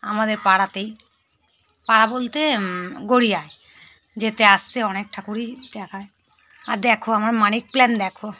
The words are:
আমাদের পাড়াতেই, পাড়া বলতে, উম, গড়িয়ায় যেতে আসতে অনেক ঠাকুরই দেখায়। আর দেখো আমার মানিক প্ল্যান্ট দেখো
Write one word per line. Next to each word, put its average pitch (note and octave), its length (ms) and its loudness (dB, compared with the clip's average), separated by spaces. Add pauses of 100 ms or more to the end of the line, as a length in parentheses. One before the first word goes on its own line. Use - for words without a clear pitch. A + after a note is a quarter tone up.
(100)
আমাদের G#3+ 260 0 (100)
পাড়াতেই, F#3+ 420 2 (1000)
পাড়া A3 260 6
বলতে, B3+ 260 -4 (180)
উম, G3 80 -2 (440)
গড়িয়ায় G#3+ 400 2 (720)
যেতে A3 200 -2 (120)
আসতে - 240 -4 (120)
অনেক G3 240 -6
ঠাকুরই G#3 320 -8 (300)
দেখায়। G3 320 -14 (600)
আর A3+ 60 -2 (100)
দেখো A3 220 0 (100)
আমার A3 240 0
মানিক G#3+ 300 0
প্ল্যান্ট B3 320 4
দেখো F#3+ 240 -10 (120)